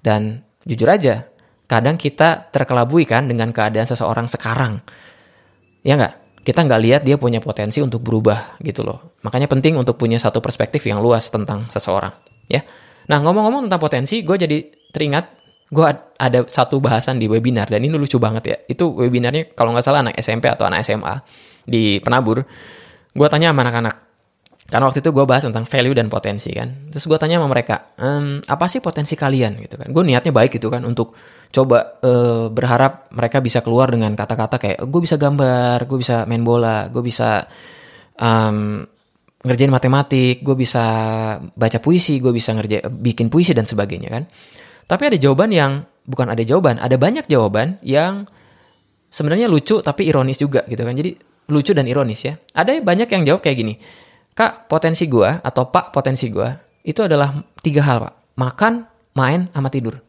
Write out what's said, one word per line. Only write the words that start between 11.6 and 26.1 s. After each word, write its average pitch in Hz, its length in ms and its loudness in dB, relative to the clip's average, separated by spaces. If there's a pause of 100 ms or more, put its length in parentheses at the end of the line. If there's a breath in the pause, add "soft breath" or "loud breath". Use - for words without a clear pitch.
seseorang, 98 480 -4 (320)
ya. - 160 0 (480 loud breath)
Nah, 143 80 4
ngomong-ngomong 214 480 2
tentang 185 80 0
potensi, 151 480 -2
gue 180 160 0
jadi 151 160 0 (320)
teringat, 151 360 -2 (440)
gue 156 160 4
ad-, - 320 -2
ada 123 320 0
satu 135 320 0
bahasan 123 400 0
di 110 80 0
webinar, 113 400 0
dan 110 160 0
ini 151 80 0
lucu 143 240 -2
banget 110 320 0
ya. - 80 -2 (160)
Itu 170 240 0
webinarnya 123 560 0
kalau 117 240 0
nggak 120 80 0
salah 143 160 2
anak 117 160 -2
S - 160 -4
M 113 80 -2
P 127 80 2
atau - 160 0
anak 92 160 0
S 104 160 -2
M - 80 -8
A 127 160 -6 (400 soft breath)
di 110 400 0
Penabur. 120 400 0 (720 loud breath)
Gue 147 160 4
tanya 160 240 2
sama 127 160 2
anak-anak, 117 260 -4 (800)
karena 131 160 2
waktu 139 160 -2
itu 160 80 2
gue 139 160 4
bahas 135 160 2
tentang 113 240 -4
value 131 240 0
dan 117 160 0
potensi 104 480 -6